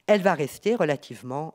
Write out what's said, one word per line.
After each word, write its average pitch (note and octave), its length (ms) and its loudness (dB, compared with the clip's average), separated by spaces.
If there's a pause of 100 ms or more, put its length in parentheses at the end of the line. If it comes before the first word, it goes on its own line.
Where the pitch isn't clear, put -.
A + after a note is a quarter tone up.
elle G#3 120 6
va F3+ 140 4
rester D#3 400 -2
relativement, C#3+ 800 -4